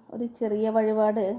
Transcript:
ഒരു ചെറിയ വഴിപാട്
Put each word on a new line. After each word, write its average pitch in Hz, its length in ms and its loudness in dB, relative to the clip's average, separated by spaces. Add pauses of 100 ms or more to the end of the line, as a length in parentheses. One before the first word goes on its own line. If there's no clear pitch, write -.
ഒരു 233 160 -8
ചെറിയ 220 440 -2
വഴിപാട് 214 560 2 (120)